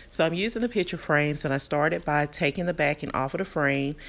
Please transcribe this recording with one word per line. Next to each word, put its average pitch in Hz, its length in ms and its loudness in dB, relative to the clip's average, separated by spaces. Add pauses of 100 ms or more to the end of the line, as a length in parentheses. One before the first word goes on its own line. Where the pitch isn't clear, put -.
(100)
So 165 160 2
I'm 165 80 0
using 220 280 -2
the 240 60 0
picture 180 300 -2
frames, 147 460 2
and 135 100 2
I 139 40 0
started 156 460 0
by 147 220 2
taking 170 400 -2
the 175 80 0
backing 147 380 0
off 135 220 -2
of 170 40 -2
the 190 60 -2
frame, 139 500 0 (140)